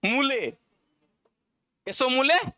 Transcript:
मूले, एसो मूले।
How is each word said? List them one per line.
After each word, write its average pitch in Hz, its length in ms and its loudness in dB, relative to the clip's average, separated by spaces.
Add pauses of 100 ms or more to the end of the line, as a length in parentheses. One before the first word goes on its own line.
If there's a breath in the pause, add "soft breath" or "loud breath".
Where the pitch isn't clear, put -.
मूले, 247 520 -2 (1300)
एसो 254 200 2
मूले। 269 300 4 (200)